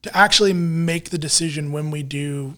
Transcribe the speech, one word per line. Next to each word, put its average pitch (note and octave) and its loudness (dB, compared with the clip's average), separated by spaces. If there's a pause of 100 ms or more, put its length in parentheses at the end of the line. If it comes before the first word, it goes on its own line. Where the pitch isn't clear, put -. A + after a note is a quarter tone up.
to - -6
actually G3+ 6
make E3 0
the F3 -2
decision D3 -2
when D3+ -4
we D3+ -6
do C#3 -6